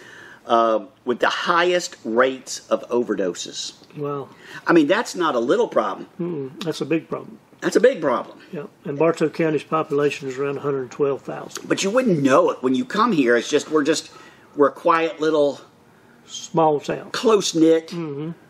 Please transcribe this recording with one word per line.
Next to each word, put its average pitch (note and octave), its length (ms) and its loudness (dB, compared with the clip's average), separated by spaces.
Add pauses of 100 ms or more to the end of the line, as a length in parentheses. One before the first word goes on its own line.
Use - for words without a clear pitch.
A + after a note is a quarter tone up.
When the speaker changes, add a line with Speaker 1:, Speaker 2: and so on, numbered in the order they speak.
(480)
Speaker 1:
uh, A2+ 380 2 (200)
with A#2 140 0
the A2 100 2
highest F3 720 0
rates B2+ 680 -2
of A2 180 0
overdoses." G2+ 840 -4 (220)
Speaker 2:
Wow. C#3+ 340 -8 (360)
Speaker 1:
I E3 80 2
mean, D#3 140 6
that's G#3 280 0
not D#3 200 -2
a A#2 40 0
little E3 280 2
problem. G2+ 400 -2 (120)
Speaker 2:
Mm-mm. D#3+ 440 -8
That's D#3+ 180 -6
a D3 40 -4
big D#3+ 220 -2
problem. - 300 -12 (220)
Speaker 1:
That's - 160 -4
a - 60 4
big A#3 200 2
problem. B2 380 -4 (120)
Speaker 2:
Yeah. D3 120 -12 (220)
And C#3+ 120 -6
Bartow D#3+ 320 0
County's D#3 340 -2
population D3 640 -2
is B2+ 100 -8
around C#3+ 200 -4
a C3 40 -8
hundred C3+ 280 -6
twelve C#3 320 -2
thousand. - 460 -14
Speaker 1:
But D#3+ 160 -2
you G3 80 -2
wouldn't G#3+ 320 2
know C#3+ 260 6
it - 140 -4
when C3 100 2
you B2+ 120 0
come A3+ 260 0
here. A#2+ 260 4
It's A2 140 -2
just, C#3+ 180 0
we're D3+ 140 2
just, D3 260 0 (460)
we're C#3 140 6
a - 20 0
quiet E3 480 0
little D3 420 2 (640)
Speaker 2:
small D#3 540 0
town. - 320 -8
Speaker 1:
Close-knit. E3 800 4
Speaker 2:
Mm-hmm. D#3 420 -8 (180)